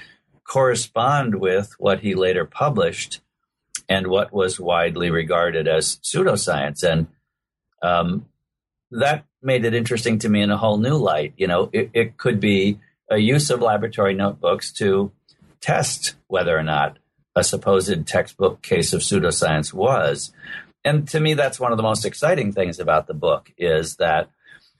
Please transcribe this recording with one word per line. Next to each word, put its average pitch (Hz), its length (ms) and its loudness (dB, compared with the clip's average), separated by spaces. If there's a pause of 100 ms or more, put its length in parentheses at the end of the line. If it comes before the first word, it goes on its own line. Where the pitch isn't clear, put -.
(440)
correspond 123 960 0
with 95 380 0
what 98 220 0
he 101 140 -2
later 92 300 0
published 101 800 -2 (640)
and 95 200 0
what 98 260 0
was 92 260 0
widely 87 480 0
regarded 82 580 0
as 80 360 0
pseudoscience. 82 800 -2
And, 82 240 2 (760)
um, 87 440 0 (640)
that 143 340 0 (180)
made 131 220 0
it 117 80 0
interesting 117 460 0
to 110 100 -2
me 104 140 4
in 101 80 2
a 101 80 0
whole 107 180 2
new 123 200 2
light. 78 420 0
You 92 80 0
know, 87 260 0
it, - 220 0
it - 240 0
could - 200 0
be 101 420 2 (300)
a 110 60 4
use 123 320 2
of 120 140 0
laboratory 107 500 0
notebooks 95 600 -2
to 98 380 0 (520)
test - 540 -2 (100)
whether 87 280 0
or 78 80 0
not 78 360 -2 (360)
a 90 80 2
supposed 92 640 0
textbook - 540 -2
case 85 320 -2
of 85 80 -2
pseudoscience 80 720 0
was. 92 600 -2 (500)
And 147 240 0
to 160 100 -2
me, 156 140 2
that's 139 260 0
one 123 140 0
of 113 60 0
the 113 40 0
most 110 220 0
exciting 123 480 0
things 90 260 -2
about 80 280 0
the 80 80 -10
book, 76 420 -2
is 82 400 0
that 82 320 0 (520)